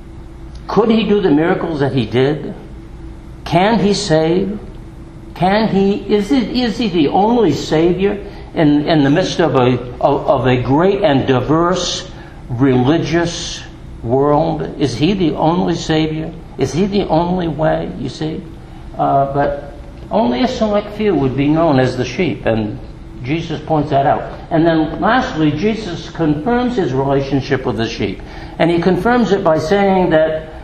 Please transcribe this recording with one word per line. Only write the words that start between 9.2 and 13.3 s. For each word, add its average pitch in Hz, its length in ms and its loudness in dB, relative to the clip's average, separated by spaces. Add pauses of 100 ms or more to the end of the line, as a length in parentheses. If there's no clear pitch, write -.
of 156 140 2
a, 127 260 4 (200)
of, - 280 2
of 131 180 2
a 127 160 2
great 160 400 2
and 135 240 2
diverse 156 840 0 (400)
religious 139 1120 0 (380)